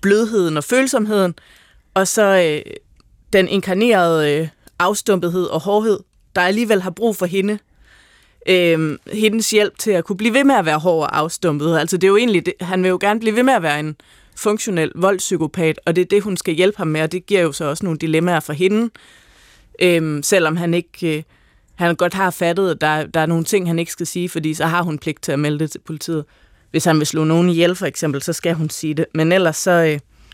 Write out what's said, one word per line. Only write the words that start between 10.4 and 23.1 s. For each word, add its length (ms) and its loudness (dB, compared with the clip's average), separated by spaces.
med 120 6
at 100 2
være 140 0
hård 240 2
og 140 -2
afstumpet. 600 0
Altså, 200 -2
det 100 2
er 40 6
jo 60 4
egentlig 280 2
det, 160 -4
han 220 -2
vil 60 2
jo 120 0
gerne 180 0
blive 160 -2
ved 80 2
med 100 4
at 100 0
være 160 -2
en 160 -6
funktionel 600 -2
voldspsykopat, 920 0
og 100 0
det 60 2
er 40 2
det, 180 2
hun 140 -4
skal 160 -4
hjælpe 240 2
ham 100 -4
med, 140 -2
og 100 -2
det 140 -8
giver 160 2
jo 100 0
så 140 -8
også 200 -4
nogle 140 -4
dilemmaer 400 0
for 140 -6
hende. 360 0
Øhm, 420 0
selvom 340 2
han 160 -2
ikke, 440 -4
øh, 60 -8
han 200 0
godt 180 0
har 180 0
fattet, 400 0
at 100 -4
der, 240 0
der 140 -4